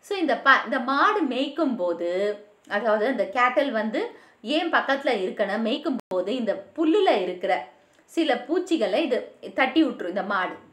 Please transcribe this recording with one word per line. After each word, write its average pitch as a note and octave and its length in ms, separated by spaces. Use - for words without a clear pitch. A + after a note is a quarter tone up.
So - 180
இந்த C#4+ 200
ப-, C4 260
இந்த B3+ 140
மாடு C#4+ 460
மேய்க்கும் C4 520
போது, F3 640
அதாவது G#3+ 380
அந்த A#3 200
cattle B3+ 440
வந்து A3+ 460
ஏன் D#4 300
பக்கத்துல C4+ 500
இருக்குன்னா, G3 380
மேய்க்கும் C4+ 360
போது F#3 280
இந்த G#3+ 300
புல்லுல E4 460
இருக்கிற F3+ 460
சில D4+ 320
பூச்சிகளை C4+ 680
இது B3 340
தட்டி C#4 300
விட்டுரும் F#3 240
இந்த F#3 140
மாடு. F#3 320